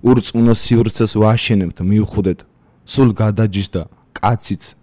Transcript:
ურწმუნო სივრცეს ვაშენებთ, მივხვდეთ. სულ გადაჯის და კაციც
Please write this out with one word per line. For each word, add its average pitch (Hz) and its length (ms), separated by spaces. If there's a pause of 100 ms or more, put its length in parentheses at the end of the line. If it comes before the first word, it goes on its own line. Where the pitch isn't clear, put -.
ურწმუნო 117 520
სივრცეს 113 600
ვაშენებთ, 107 640
მივხვდეთ. 98 600 (480)
სულ 135 220
გადაჯის 104 600
და 87 120 (260)
კაციც - 540 (200)